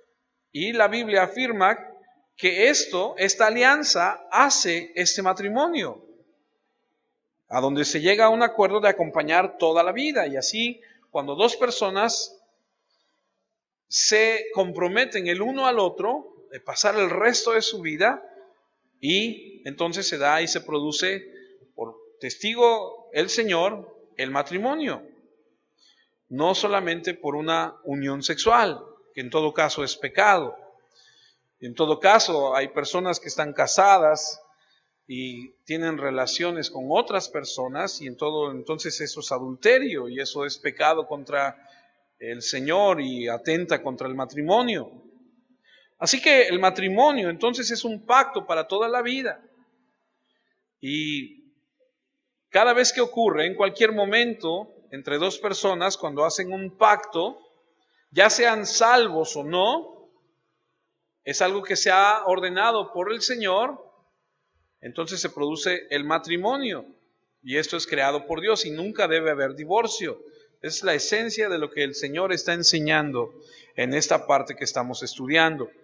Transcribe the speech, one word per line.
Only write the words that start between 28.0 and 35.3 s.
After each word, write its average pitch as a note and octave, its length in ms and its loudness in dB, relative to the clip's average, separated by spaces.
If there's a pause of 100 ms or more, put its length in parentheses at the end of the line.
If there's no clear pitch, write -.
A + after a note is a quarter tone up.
sexual, G3+ 580 2 (320)
que - 80 -12
en B2+ 100 -10
todo D#3 220 0
caso D3+ 300 0
es C3 140 -6
pecado. F3 600 2 (1000)
En A#2+ 160 -14
todo D#3 240 2
caso, E3+ 560 4
hay C#3 140 0
personas F3 500 -2
que - 80 -18
están D3+ 260 -4
casadas D#3 880 4 (680)
y B2+ 420 -10 (140)